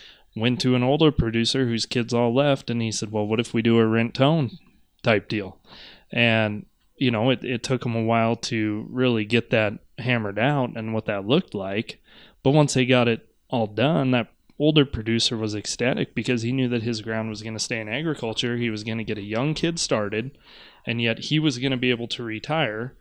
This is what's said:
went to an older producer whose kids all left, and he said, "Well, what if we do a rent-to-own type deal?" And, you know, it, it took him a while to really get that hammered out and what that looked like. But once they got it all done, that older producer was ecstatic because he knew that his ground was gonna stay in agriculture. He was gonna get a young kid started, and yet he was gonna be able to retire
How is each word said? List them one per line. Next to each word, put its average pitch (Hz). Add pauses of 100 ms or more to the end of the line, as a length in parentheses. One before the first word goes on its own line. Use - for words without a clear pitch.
(340)
went 117
to 127
an 123
older 147
producer 117
whose 113
kids 117
all 117
left, 139
and 117
he 110
said, 107
"Well, 104
what 110
if -
we 117
do 117
a 113
rent-to-own 120 (520)
type 110
deal?" 101 (520)
And, 110 (320)
you 127
know, 117
it, 123
it 120
took 131
him 117
a 113
while 113
to 107
really 120
get 113
that 110 (240)
hammered 110
out 131
and 113
what 110
that 101
looked 139
like. 98 (420)
But 135
once 147
they 131
got 123
it 117 (220)
all 113
done, 135
that 120 (320)
older 151
producer 113
was 110
ecstatic -
because 120
he 113
knew 131
that 120
his 113
ground 110
was 107
gonna 110
stay 117
in 107
agriculture. 123
He 120
was 107
gonna 113
get 104
a 101
young 110
kid 165
started, 110 (480)
and 117
yet 113
he 151
was 151
gonna 131
be 127
able 120
to -
retire 117